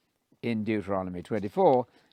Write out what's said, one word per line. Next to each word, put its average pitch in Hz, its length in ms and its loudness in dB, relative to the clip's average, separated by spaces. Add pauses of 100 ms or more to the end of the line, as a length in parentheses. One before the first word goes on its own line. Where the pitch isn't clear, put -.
(420)
in 113 220 -4
Deuteronomy 95 580 -4
twenty-four, 123 640 2 (260)